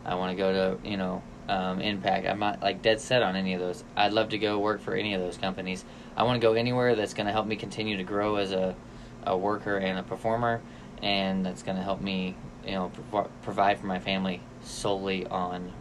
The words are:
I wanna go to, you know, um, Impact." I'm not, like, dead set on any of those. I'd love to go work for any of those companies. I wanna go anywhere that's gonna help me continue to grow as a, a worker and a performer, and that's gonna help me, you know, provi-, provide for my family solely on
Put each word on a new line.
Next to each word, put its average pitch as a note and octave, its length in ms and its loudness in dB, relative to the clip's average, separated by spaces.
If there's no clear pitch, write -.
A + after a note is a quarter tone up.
I F2+ 100 -2
wanna F#2 200 0
go F#2+ 180 2
to, - 120 -8
you G#2 100 -2
know, F#2 240 -2
um, F#2 320 0
Impact." F#2+ 480 0
I'm G2 100 0
not, G#2 240 0
like, G2 200 0
dead A2 180 4
set B2+ 220 2
on F#2+ 120 2
any F#2+ 200 0
of F2+ 60 -2
those. F2+ 220 -2
I'd G#2 160 4
love A2 180 4
to G#2+ 80 -2
go G#2 200 2
work G2+ 240 2
for G2+ 120 -4
any G#2 200 0
of F#2 60 0
those F2+ 180 -2
companies. F#2+ 460 -4
I G#2 60 4
wanna A#2+ 160 4
go A2+ 140 8
anywhere B2 420 4
that's G#2 200 0
gonna G#2 180 0
help G#2 140 2
me G#2+ 100 0
continue G#2 400 -4
to F#2+ 80 -2
grow G#2 320 2
as G2 160 0
a, F#2 240 2
a F#2+ 120 2
worker G2+ 420 0
and F#2+ 200 0
a F#2 40 -4
performer, A#2 580 0
and F#2+ 420 2
that's F#2 180 -4
gonna F#2 200 -2
help F#2+ 180 -2
me, F#2 360 -2
you G2 80 -6
know, F#2 180 -2
provi-, G2+ 200 0
provide G2+ 360 4
for G#2 80 -8
my F#2 120 0
family F#2+ 420 0
solely F#2+ 640 -2
on F2+ 540 -4